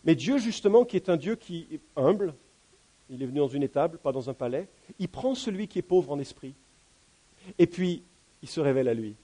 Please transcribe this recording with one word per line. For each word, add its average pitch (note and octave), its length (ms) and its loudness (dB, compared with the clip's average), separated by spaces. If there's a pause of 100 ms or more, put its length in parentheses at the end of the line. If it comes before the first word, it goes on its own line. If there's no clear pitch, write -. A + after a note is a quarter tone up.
mais E3 120 6
Dieu, G3+ 240 2
justement, A3+ 460 4
qui A3 100 -8
est F3 120 0
un E3+ 100 2
Dieu D3 180 -2
qui E3+ 360 -10
est D#3 80 -10 (160)
humble, E3+ 380 2 (800)
il B2+ 100 -10
est C3 60 -4
venu C3+ 120 -4
dans C#3+ 80 4
une C#3 160 -2
étable, E3 360 -2
pas C#3+ 120 -2
dans B2+ 180 -6
un B2+ 40 -8
palais, C3 340 -4 (300)
il F3+ 100 -4
prend B3+ 280 -4
celui G#3 320 -6
qui - 120 -4
est E3 40 -6
pauvre E3+ 280 2
en C#3+ 80 -4
esprit, C#3 340 -12 (1040)
et F3 80 6
puis F3+ 340 -2 (400)
il C3+ 80 -18
se - 100 -6
révèle C3 300 2
à A#2 40 0
lui. G#2+ 300 -6